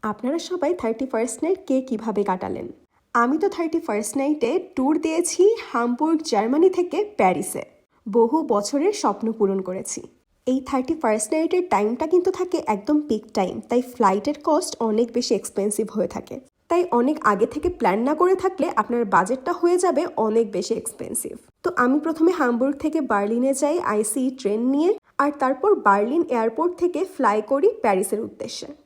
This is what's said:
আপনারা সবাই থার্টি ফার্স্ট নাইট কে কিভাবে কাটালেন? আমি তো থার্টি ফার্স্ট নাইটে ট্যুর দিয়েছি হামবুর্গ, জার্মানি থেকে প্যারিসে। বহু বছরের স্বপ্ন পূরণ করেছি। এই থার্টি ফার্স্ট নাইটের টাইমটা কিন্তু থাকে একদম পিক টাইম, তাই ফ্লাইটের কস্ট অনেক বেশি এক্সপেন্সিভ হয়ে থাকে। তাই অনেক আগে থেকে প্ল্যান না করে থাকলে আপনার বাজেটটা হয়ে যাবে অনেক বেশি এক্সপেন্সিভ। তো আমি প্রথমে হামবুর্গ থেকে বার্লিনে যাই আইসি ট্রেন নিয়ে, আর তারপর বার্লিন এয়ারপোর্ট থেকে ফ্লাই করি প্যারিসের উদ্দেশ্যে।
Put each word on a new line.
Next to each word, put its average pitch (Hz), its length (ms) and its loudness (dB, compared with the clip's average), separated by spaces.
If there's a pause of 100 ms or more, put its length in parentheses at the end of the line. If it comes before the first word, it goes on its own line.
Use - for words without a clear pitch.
আপনারা 247 360 -4 (100)
সবাই 349 320 -2
থার্টি 226 320 -4
ফার্স্ট 302 320 -4
নাইট 359 240 0
কে 262 80 2 (120)
কিভাবে 214 400 -2
কাটালেন? 185 380 -6 (480)
আমি 240 280 2
তো 392 140 2
থার্টি 330 300 -2
ফার্স্ট - 340 -4
নাইটে 269 300 0 (240)
ট্যুর 269 200 2 (100)
দিয়েছি 339 380 0 (280)
হামবুর্গ, 247 480 0 (120)
জার্মানি 247 380 4 (100)
থেকে 349 200 -2 (200)
প্যারিসে। 185 440 0 (440)
বহু 226 300 4 (160)
বছরের 285 500 2
স্বপ্ন 220 240 0 (120)
পূরণ 196 300 2
করেছি। - 320 -8 (460)
এই 262 120 2 (100)
থার্টি 262 340 -2
ফার্স্ট 214 320 0
নাইটের 330 380 0
টাইমটা 220 400 0
কিন্তু 359 260 6
থাকে 359 200 -2 (160)
একদম 294 220 0 (120)
পিক 214 160 -2 (140)
টাইম, 185 160 0 (140)
তাই 240 120 2 (120)
ফ্লাইটের 208 440 2 (120)
কস্ট 320 240 0 (160)
অনেক 226 280 2
বেশি 247 180 0
এক্সপেন্সিভ 208 520 -2 (100)
হয়ে - 200 -2
থাকে। - 200 -10 (340)
তাই 349 120 4 (180)
অনেক 285 160 2 (160)
আগে 202 220 2
থেকে 302 140 -2 (100)
প্ল্যান 202 200 2 (100)
না 302 120 2
করে 359 220 4
থাকলে 370 240 0 (140)
আপনার 240 220 -2 (120)
বাজেটটা 226 460 0
হয়ে 349 240 4
যাবে 320 180 2 (240)
অনেক 220 200 2 (100)
বেশি 202 240 -2
এক্সপেন্সিভ। - 540 -10 (300)
তো 359 40 0 (140)
আমি 254 220 4
প্রথমে 330 340 2
হামবুর্গ 262 360 0 (100)
থেকে 311 140 0 (140)
বার্লিনে 233 480 0
যাই 302 160 0 (160)
আইসি 226 300 -2 (180)
ট্রেন 208 220 -2 (120)
নিয়ে, 320 160 2 (320)
আর 285 80 2 (120)
তারপর 269 280 2 (160)
বার্লিন 214 360 4 (120)
এয়ারপোর্ট 233 380 0 (100)
থেকে 349 180 -2 (140)
ফ্লাই 214 240 2 (120)
করি 277 180 4 (140)
প্যারিসের 202 440 0
উদ্দেশ্যে। - 420 -12 (180)